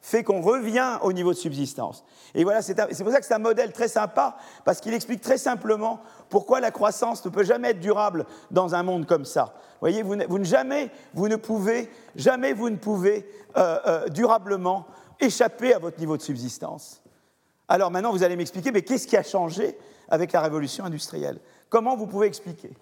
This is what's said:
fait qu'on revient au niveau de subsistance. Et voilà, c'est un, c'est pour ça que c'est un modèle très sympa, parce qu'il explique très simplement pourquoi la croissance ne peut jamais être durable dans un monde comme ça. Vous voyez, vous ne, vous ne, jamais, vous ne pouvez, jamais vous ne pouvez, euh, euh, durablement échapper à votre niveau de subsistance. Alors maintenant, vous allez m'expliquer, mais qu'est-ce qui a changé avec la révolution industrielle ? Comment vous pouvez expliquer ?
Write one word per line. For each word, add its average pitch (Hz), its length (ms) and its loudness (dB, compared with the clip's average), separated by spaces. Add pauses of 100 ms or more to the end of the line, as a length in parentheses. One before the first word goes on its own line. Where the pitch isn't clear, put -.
fait 226 200 0
qu'on 196 180 0
revient 233 600 0
au 190 100 2
niveau 180 200 0
de 170 60 -2
subsistance. 139 680 -6 (300)
Et 165 100 2
voilà, 202 180 2
c'est 190 160 -4
un, 208 140 2
c'est 190 100 -8
pour 214 100 0
ça 269 60 4
que - 80 0
c'est 233 80 2
un 214 60 0
modèle 226 320 0
très 226 160 -2
sympa, 214 480 0 (280)
parce - 160 2
qu'il 226 140 -4
explique 233 260 -4
très 262 180 2
simplement 226 600 -2 (280)
pourquoi 226 320 2
la 233 100 0
croissance 220 540 0
ne 180 60 -4
peut 180 120 0
jamais 240 280 2
être 190 100 0
durable 196 440 0 (280)
dans 180 240 2
un 175 80 0
monde 180 220 -2
comme 151 180 2
ça. 127 300 -2
Vous - 260 -20
voyez, 208 220 0
vous 196 120 -2
ne, 208 120 -2
vous 180 120 -2
ne, 196 60 0
jamais, 262 460 0 (240)
vous 196 140 0
ne 220 60 2
pouvez, 220 560 -2 (240)
jamais 254 380 2
vous 226 180 -2
ne 208 60 -4
pouvez, 202 520 0 (280)
euh, 170 300 4
euh, 165 220 2
durablement 190 800 0 (320)
échapper 240 560 4
à 190 60 2
votre 160 180 -8
niveau 156 180 -2
de 139 60 -8
subsistance. - 800 -10 (680)
Alors 175 220 4
maintenant, 196 220 -2
vous 185 100 2
allez 180 140 2
m'expliquer, 175 340 -4
mais 208 120 2
qu'est-ce - 260 -2
qui - 80 4
a - 80 4
changé 175 520 -2 (320)
avec 165 220 2
la 175 100 2
révolution 151 440 -4
industrielle ? 147 560 -8 (280)
Comment 233 280 2
vous 214 100 -6
pouvez 202 220 0
expliquer ? - 420 -10 (100)